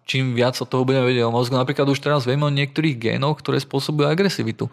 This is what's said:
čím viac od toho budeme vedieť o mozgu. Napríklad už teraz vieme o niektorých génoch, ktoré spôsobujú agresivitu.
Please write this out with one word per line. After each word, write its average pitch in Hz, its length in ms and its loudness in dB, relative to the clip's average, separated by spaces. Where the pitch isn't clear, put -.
čím 131 240 0
viac 120 240 2
od 127 80 -6
toho 131 160 0
budeme 131 240 2
vedieť 120 240 2
o 117 60 0
mozgu. 123 180 0
Napríklad 135 320 0
už 139 160 2
teraz 143 240 0
vieme 139 160 0
o 147 80 2
niektorých 143 480 0
génoch, 120 400 0
ktoré 135 240 -2
spôsobujú 143 480 -2
agresivitu. 151 640 -2